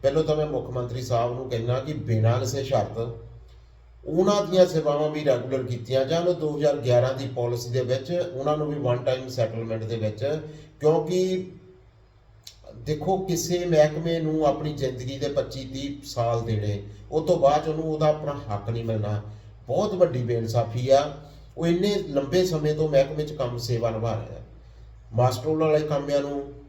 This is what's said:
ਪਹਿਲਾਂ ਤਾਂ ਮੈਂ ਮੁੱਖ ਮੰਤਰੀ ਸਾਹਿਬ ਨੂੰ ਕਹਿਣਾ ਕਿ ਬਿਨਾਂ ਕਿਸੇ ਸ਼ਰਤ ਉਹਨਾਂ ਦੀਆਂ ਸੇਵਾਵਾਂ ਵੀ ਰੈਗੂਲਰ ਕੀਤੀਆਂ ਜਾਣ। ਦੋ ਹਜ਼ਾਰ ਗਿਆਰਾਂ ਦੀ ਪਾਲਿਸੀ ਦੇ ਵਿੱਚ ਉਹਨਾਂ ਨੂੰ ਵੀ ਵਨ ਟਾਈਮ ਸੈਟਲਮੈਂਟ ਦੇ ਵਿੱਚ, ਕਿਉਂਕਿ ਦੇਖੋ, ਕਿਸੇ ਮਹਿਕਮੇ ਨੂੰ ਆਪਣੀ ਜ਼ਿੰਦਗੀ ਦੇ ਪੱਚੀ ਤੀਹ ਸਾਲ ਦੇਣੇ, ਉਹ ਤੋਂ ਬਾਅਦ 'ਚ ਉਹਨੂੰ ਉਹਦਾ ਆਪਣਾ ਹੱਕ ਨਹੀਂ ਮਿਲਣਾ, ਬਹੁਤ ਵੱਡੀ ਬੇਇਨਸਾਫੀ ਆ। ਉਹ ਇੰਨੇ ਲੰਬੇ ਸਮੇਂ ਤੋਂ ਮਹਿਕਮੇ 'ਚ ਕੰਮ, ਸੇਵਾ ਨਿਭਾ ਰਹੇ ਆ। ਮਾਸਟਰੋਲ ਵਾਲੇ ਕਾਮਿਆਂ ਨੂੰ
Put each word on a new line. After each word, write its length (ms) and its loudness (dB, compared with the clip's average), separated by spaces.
ਪਹਿਲਾਂ 220 2
ਤਾਂ 120 2
ਮੈਂ 100 0
ਮੁੱਖ 240 -4
ਮੰਤਰੀ 320 -4
ਸਾਹਿਬ 340 0
ਨੂੰ 140 -6
ਕਹਿਣਾ 300 0
ਕਿ 140 -6
ਬਿਨਾਂ 460 2
ਕਿਸੇ 240 -2
ਸ਼ਰਤ 440 0
ਉਹਨਾਂ 400 4
ਦੀਆਂ 200 6
ਸੇਵਾਵਾਂ 440 2
ਵੀ 160 -4
ਰੈਗੂਲਰ 380 2
ਕੀਤੀਆਂ 420 0
ਜਾਣ। 280 2
ਦੋ 240 -2
ਹਜ਼ਾਰ 200 2
ਗਿਆਰਾਂ 360 4
ਦੀ 220 -6
ਪਾਲਿਸੀ 340 -2
ਦੇ 120 0
ਵਿੱਚ 300 -2
ਉਹਨਾਂ 460 -2
ਨੂੰ 100 -2
ਵੀ 120 -4
ਵਨ 180 0
ਟਾਈਮ 320 -2
ਸੈਟਲਮੈਂਟ 540 -4
ਦੇ 140 -4
ਵਿੱਚ, 260 -4
ਕਿਉਂਕਿ 720 2
ਦੇਖੋ, 320 -2
ਕਿਸੇ 480 -2
ਮਹਿਕਮੇ 540 4
ਨੂੰ 260 0
ਆਪਣੀ 280 2
ਜ਼ਿੰਦਗੀ 460 -4
ਦੇ 80 -2
ਪੱਚੀ 360 -4
ਤੀਹ 320 -8
ਸਾਲ 360 0
ਦੇਣੇ, 400 -2
ਉਹ 160 0
ਤੋਂ 120 4
ਬਾਅਦ 260 6
'ਚ 20 -2
ਉਹਨੂੰ 180 -2
ਉਹਦਾ 220 2
ਆਪਣਾ 260 0
ਹੱਕ 200 -6
ਨਹੀਂ 160 -4
ਮਿਲਣਾ, 360 -2
ਬਹੁਤ 260 0
ਵੱਡੀ 300 2
ਬੇਇਨਸਾਫੀ 680 -2
ਆ। 100 8
ਉਹ 100 0
ਇੰਨੇ 260 2
ਲੰਬੇ 360 2
ਸਮੇਂ 300 0
ਤੋਂ 140 0
ਮਹਿਕਮੇ 360 2
'ਚ 80 -10
ਕੰਮ, 240 -4
ਸੇਵਾ 320 -2
ਨਿਭਾ 240 -2
ਰਹੇ 220 -8
ਆ। 60 -14
ਮਾਸਟਰੋਲ 460 2
ਵਾਲੇ 280 4
ਕਾਮਿਆਂ 340 0
ਨੂੰ 220 -4